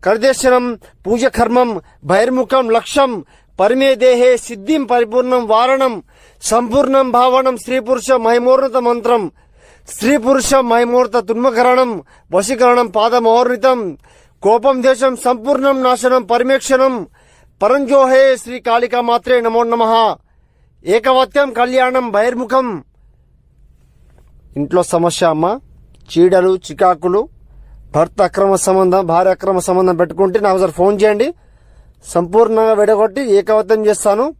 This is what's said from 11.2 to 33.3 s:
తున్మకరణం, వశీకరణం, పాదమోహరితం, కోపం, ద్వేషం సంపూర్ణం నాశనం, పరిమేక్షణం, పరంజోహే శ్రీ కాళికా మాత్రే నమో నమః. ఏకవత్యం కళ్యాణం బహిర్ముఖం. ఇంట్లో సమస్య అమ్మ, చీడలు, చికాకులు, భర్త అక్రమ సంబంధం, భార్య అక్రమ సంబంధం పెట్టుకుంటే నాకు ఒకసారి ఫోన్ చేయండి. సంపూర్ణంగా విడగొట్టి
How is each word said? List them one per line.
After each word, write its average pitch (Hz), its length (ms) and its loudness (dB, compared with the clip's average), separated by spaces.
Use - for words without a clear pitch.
తున్మకరణం, 247 640 0
వశీకరణం, 240 600 2
పాదమోహరితం, 240 840 2
కోపం, 233 420 2
ద్వేషం 262 300 0
సంపూర్ణం 262 600 0
నాశనం, 254 360 0
పరిమేక్షణం, 262 640 0
పరంజోహే 262 600 2
శ్రీ 240 160 -12
కాళికా 240 320 0
మాత్రే 240 360 0
నమో 233 160 0
నమః. 226 220 0
ఏకవత్యం 254 720 0
కళ్యాణం 254 480 0
బహిర్ముఖం. 247 520 -2
ఇంట్లో 170 240 -2
సమస్య 170 400 0
అమ్మ, 156 120 -2
చీడలు, 185 420 4
చికాకులు, 180 580 0
భర్త 165 320 0
అక్రమ 196 260 0
సంబంధం, 190 340 2
భార్య 185 260 2
అక్రమ 190 200 -2
సంబంధం 185 340 0
పెట్టుకుంటే 180 440 -2
నాకు 190 120 2
ఒకసారి 180 220 -2
ఫోన్ 202 220 2
చేయండి. 214 260 0
సంపూర్ణంగా 220 640 2
విడగొట్టి 214 440 0